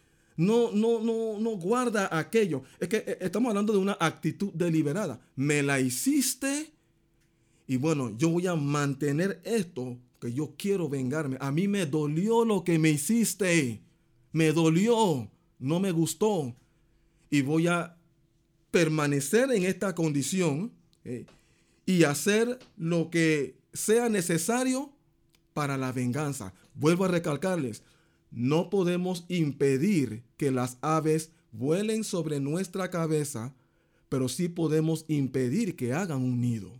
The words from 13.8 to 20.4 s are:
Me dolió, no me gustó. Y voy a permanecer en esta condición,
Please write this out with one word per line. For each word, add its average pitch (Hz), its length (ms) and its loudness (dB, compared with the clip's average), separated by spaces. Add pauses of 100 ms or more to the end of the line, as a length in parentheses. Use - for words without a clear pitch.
Me 156 180 4
dolió, 165 800 4 (260)
no 151 220 -2
me 196 120 0
gustó. 165 640 0 (720)
Y 147 120 4
voy 156 260 2
a 170 300 -2 (760)
permanecer 156 800 2
en 196 140 2
esta 190 280 -2
condición, 160 800 0 (320)